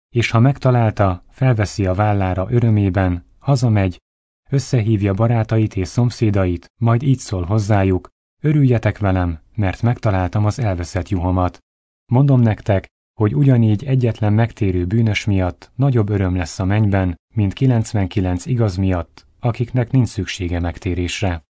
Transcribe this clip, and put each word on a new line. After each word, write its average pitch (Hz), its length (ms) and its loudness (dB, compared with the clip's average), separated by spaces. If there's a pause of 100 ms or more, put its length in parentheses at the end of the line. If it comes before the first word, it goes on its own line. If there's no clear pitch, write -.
(140)
És 117 160 -2
ha 113 100 2
megtalálta, 117 880 0
felveszi 107 560 -2
a 92 80 0
vállára 95 560 0
örömében, 98 760 0 (140)
hazamegy, 110 640 0 (500)
összehívja 110 640 0
barátait 110 600 0
és 92 120 -4
szomszédait, 101 920 0
majd 117 220 2
így 135 160 2
szól 90 260 -6
hozzájuk: 98 640 0 (320)
'Örüljetek 139 580 2
velem, 92 420 0 (140)
mert 95 280 -2
megtaláltam 104 600 0
az 107 140 -2
elveszett 87 500 -4
juhomat.' 90 500 -2 (540)
Mondom 131 280 4
nektek, 104 460 0 (320)
hogy 107 160 0
ugyanígy 117 500 2
egyetlen 113 480 0
megtérő 101 540 0
bűnös 107 380 -2
miatt 95 500 -2
nagyobb 123 340 0
öröm 95 280 0
lesz 87 220 -6
a 95 60 -2
mennyben, 98 560 0 (140)
mint 101 180 0
kilencvenkilenc 101 920 0
igaz 113 300 -2
miatt, 95 500 -4 (140)
akiknek 120 500 -4
nincs 127 180 2
szüksége 87 520 -6
megtérésre. 87 840 -4 (120)